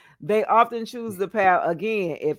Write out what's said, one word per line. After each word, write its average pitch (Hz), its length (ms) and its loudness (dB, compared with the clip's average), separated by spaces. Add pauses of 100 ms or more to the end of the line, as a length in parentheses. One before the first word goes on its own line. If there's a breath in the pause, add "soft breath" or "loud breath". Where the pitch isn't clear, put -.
(200 soft breath)
They 208 240 0
often 226 400 2
choose 226 320 -10
the 190 100 -4
path. 190 400 4
Again, 175 540 -2
if 147 180 -2